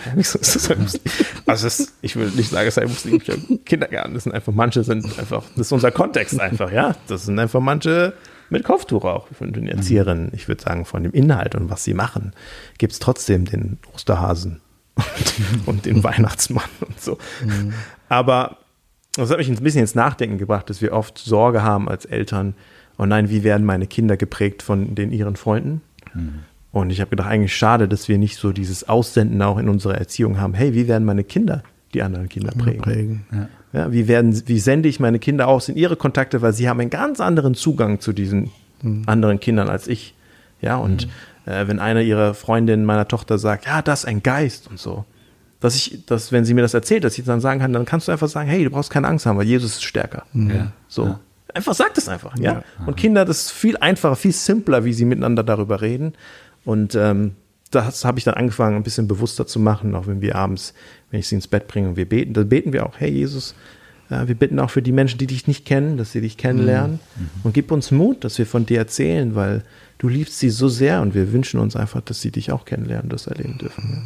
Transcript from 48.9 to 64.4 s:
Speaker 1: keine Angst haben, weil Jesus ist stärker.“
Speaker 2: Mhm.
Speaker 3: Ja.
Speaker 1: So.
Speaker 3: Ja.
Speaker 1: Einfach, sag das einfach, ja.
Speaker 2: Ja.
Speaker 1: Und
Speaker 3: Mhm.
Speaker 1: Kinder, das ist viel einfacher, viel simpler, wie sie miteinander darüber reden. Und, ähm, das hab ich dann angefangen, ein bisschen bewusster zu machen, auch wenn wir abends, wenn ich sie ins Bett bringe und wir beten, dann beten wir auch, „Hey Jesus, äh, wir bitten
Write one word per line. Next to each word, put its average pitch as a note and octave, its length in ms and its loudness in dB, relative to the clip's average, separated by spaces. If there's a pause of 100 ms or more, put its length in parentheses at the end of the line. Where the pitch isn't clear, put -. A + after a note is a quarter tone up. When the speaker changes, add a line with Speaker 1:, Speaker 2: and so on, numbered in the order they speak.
Speaker 1:
keine C#3 180 0
Angst D#3+ 180 0
haben, G#2 120 4
weil G2+ 80 2
Jesus A#2+ 260 2
ist - 120 -10
stärker.“ - 380 -6 (120)
Speaker 2:
Mhm. G#2 160 2
Speaker 3:
Ja. G#2 220 -2 (160)
Speaker 1:
So. A2+ 180 -4
Speaker 3:
Ja. G2+ 140 -4 (340)
Speaker 1:
Einfach, - 200 -2
sag - 200 2
das - 140 -2
einfach, - 300 -10
ja. C3+ 140 0
Speaker 2:
Ja. A#2 100 -6 (240)
Speaker 1:
Und D3 60 -2
Speaker 3:
Mhm. - 80 -8
Speaker 1:
Kinder, G#3 240 6
das - 220 -2
ist - 40 -8
viel - 280 2
einfacher, D#3 380 2
viel G3 160 2
simpler, D#3+ 520 2
wie A#2+ 80 2
sie A#2 120 2
miteinander A#2+ 380 2
darüber G#2 380 0
reden. B2+ 340 -2 (500)
Und, G#2+ 300 0
ähm, G#2 380 2 (380)
das A#2+ 340 0
hab B2+ 140 2
ich A#2+ 60 -4
dann A2+ 100 2
angefangen, A2 420 0
ein G#2+ 80 -2
bisschen G#2+ 240 -2
bewusster G#2 400 -2
zu - 100 -4
machen, G#2+ 380 2
auch F#2 100 -6
wenn G2 140 -4
wir G2+ 160 -2
abends, F#2+ 380 -4 (360)
wenn G#2+ 100 -4
ich G2 60 -6
sie - 80 -2
ins F#2+ 140 -4
Bett - 180 0
bringe G2 220 -2
und F2+ 80 -4
wir F2+ 120 -2
beten, A#2 240 0
dann G#2+ 160 2
beten C3+ 240 2
wir - 140 0
auch, B2+ 120 -14
„Hey D3 120 -2
Jesus, C#3 440 -4 (560)
äh, B2+ 180 -2
wir B2 80 0
bitten C#3 240 0